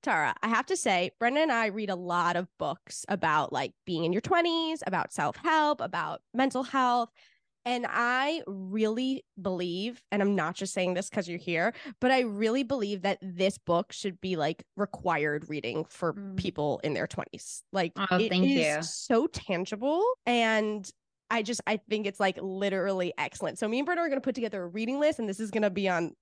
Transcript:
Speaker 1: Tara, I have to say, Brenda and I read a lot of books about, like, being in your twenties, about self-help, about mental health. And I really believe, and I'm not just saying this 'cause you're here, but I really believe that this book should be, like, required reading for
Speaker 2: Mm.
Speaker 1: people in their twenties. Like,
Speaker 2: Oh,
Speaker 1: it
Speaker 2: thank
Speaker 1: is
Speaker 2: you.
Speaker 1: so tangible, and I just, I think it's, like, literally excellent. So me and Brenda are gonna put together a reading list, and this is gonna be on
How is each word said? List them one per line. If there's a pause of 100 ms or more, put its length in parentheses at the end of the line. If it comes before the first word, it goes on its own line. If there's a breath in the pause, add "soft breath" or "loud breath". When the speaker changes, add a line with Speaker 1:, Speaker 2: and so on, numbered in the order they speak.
Speaker 1:
Tara,
I
have
to
say,
Brenda
and
I
read
a
lot
of (100)
books
about,
like, (120)
being
in
your
twenties,
about
self-help,
about (100)
mental
health. (540 soft breath)
And
I
really (180)
believe, (120)
and
I'm
not
just
saying
this
'cause
you're
here, (260 loud breath)
but
I
really
believe
that
this
book
should
be,
like, (140)
required
reading
for
Speaker 2:
Mm.
Speaker 1:
people
in
their
twenties.
Like,
Speaker 2:
Oh,
Speaker 1:
it
Speaker 2:
thank
Speaker 1:
is
Speaker 2:
you.
Speaker 1:
so
tangible, (260)
and (400)
I
just,
I
think
it's,
like,
literally
excellent.
So
me
and
Brenda
are
gonna
put
together
a
reading
list,
and
this
is
gonna
be
on